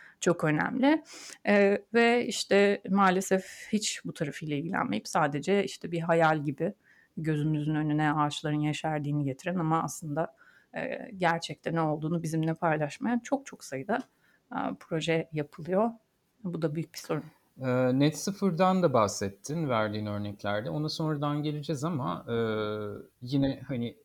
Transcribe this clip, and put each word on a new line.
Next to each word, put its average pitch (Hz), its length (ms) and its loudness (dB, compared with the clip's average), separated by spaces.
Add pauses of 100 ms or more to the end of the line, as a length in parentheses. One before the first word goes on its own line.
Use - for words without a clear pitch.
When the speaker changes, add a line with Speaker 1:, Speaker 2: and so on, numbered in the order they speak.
(200)
Speaker 1:
çok 170 240 2
önemli. 254 580 2 (440)
E, 202 320 6 (160)
ve 233 320 6
işte 202 640 4
maalesef 190 540 4 (280)
hiç - 320 -2
bu - 100 -8
tarafıyla 147 420 -4
ilgilenmeyip 170 520 -2
sadece 165 560 2
işte 170 280 -10
bir 170 80 -2
hayal 165 440 4
gibi 156 300 -2 (420)
gözümüzün 156 580 0
önüne 151 380 2
ağaçların 151 480 0
yeşerdiğini 147 640 -2
getiren 139 320 -4
ama 160 260 2
aslında, 156 520 -4 (420)
e, - 400 -6
gerçekte 165 580 -2
ne 165 60 2
olduğunu 156 420 -2
bizimle 160 320 -2
paylaşmayan 156 640 -2
çok 277 280 -6
çok - 180 -18
sayıda, 202 340 -4 (540)
e, - 40 -8 (240)
proje 160 520 -2
yapılıyor. 175 580 -2 (540)
Bu 170 180 -4
da 156 120 -2
büyük 160 200 -6
bir - 40 -14
sorun. - 260 -4 (360)
Speaker 2:
E, 127 380 2
net 151 200 4
sıfırdan 185 640 2
da 156 100 4
bahsettin 113 760 0
verdiğin 107 380 0
örneklerde. 104 640 -4
Ona 156 180 -2
sonradan 147 540 -2
geleceğiz 147 420 -4
ama, 156 440 -4
e, 117 60 -2 (880)
yine 135 460 0
hani 120 360 -6